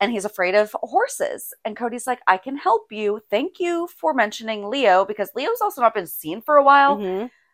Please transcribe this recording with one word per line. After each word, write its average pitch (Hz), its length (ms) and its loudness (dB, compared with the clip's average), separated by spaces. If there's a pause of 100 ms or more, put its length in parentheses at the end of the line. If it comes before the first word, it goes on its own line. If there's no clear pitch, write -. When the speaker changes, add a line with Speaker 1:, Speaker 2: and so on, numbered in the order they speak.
Speaker 1:
And 202 100 0
he's 202 140 -4
afraid 185 300 -2
of 208 260 0
horses. 311 720 -4 (100)
And 208 140 -10
Cody's 240 300 -8
like, 247 200 -4
"I 190 100 6
can 262 200 -8
help 220 340 0
you. 214 380 -2
Thank 269 300 -2
you 349 280 -2
for 320 280 -4
mentioning 214 520 -4
Leo," 208 380 4
because 208 300 -6
Leo's 359 260 -2
also 403 200 -4
not 226 120 4
been 190 140 -6
seen 160 340 -10
for 302 160 2
a 277 60 6
while, 277 340 6
Speaker 2:
Mm-hmm. 196 300 -4 (260)